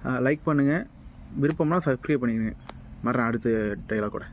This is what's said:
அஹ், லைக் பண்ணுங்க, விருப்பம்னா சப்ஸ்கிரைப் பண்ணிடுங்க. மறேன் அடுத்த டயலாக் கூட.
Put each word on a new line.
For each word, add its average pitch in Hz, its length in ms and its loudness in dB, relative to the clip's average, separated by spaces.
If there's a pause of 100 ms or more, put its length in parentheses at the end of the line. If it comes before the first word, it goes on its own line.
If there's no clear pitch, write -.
அஹ், 127 160 -2
லைக் 143 240 2
பண்ணுங்க, 147 420 2 (540)
விருப்பம்னா 160 440 2
சப்ஸ்கிரைப் 135 380 2
பண்ணிடுங்க. 113 300 0 (500)
மறேன் 120 220 2
அடுத்த 110 520 0 (120)
டயலாக் 104 200 0
கூட. 104 240 -8